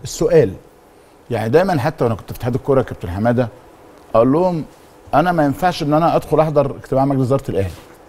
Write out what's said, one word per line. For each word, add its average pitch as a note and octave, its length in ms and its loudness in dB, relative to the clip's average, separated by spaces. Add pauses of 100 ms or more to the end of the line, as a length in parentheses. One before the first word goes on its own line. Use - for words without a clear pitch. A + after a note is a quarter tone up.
السؤال، D3+ 500 2 (760)
يعني A2+ 200 -4
دايمًا E3+ 300 2
حتى - 240 -2
وأنا A#2 120 0
كنت - 160 -12
في - 60 -14
اتحاد B2+ 180 -4
الكورة C3+ 240 0
يا B2 40 2
كابتن - 260 -10
حمادة، A#2 380 0 (680)
أقول A#2+ 180 4
لهم: E3+ 300 0 (500)
"أنا E3 180 2
ما D#3+ 140 2
ينفعش D#3+ 380 -2
إن D3 100 0
أنا D3 220 2
أدخل D#3 240 0
أحضر D3 360 0
اجتماع C3+ 300 -2
مجلس C3 220 0
إدارة C3+ 240 -2
الأهلي، F#2 220 -4 (360)